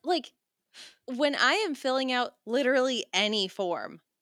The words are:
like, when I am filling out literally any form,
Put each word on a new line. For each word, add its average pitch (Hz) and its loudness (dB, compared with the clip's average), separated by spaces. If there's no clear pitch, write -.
like, 311 0
when 269 0
I 262 4
am 392 0
filling 262 -2
out 247 -2
literally 254 2
any 208 2
form, 170 -6